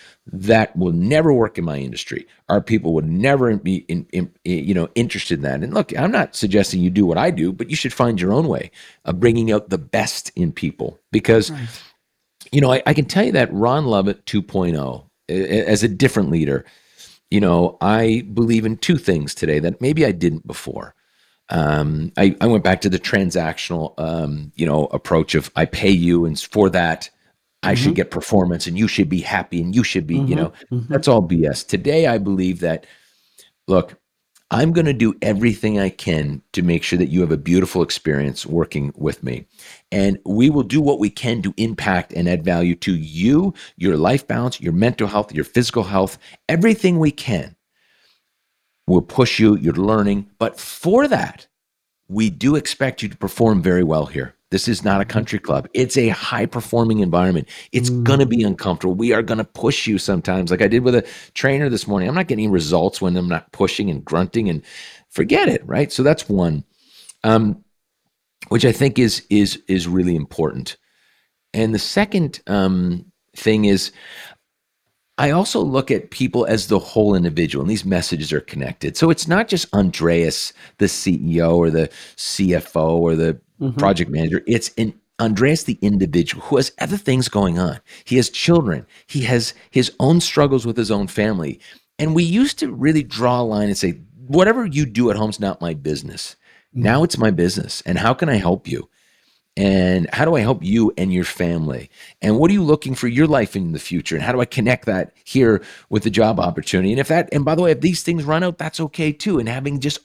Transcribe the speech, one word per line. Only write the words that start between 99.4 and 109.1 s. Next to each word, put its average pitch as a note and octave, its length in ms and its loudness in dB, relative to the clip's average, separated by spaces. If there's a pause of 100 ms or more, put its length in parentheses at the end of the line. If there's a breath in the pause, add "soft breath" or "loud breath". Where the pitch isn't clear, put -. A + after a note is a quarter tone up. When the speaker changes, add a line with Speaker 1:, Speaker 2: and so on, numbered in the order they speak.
Speaker 1:
And F#2 540 2
how D3 140 0
do E3 100 2
I B2 40 2
help G#2 220 0
you G#2 360 2
and F#2+ 120 -2
your F2+ 140 0
family? D#2+ 640 -4 (320 loud breath)
And G#2+ 180 2
what E3 120 4
are - 20 2
you G3+ 100 2
looking D3 320 0
for B2 140 -4
your C3 180 2
life C3 300 0
in F2 160 -4
the D2+ 60 -6
future? - 360 -6
And D2+ 80 -4
how A#2+ 100 -2
do B2 100 0
I - 20 0
connect A#2+ 400 0
that F#2 300 -4 (100)
here A2+ 380 4 (260 loud breath)
with G#2+ 140 -2
the A2 80 -2
job G#2+ 280 2
opportunity? F#2 540 0
And C3 80 0
if C3+ 80 -2
that, E3+ 240 0
and C#3+ 100 0
by D3+ 120 0
the E3+ 80 2
way, E3+ 80 4
if C#3 100 0
these E3 220 0
things E3+ 220 -2
run D#3+ 200 0
out, F3 140 -4
that's D#3+ 220 -8
okay D#3 320 -2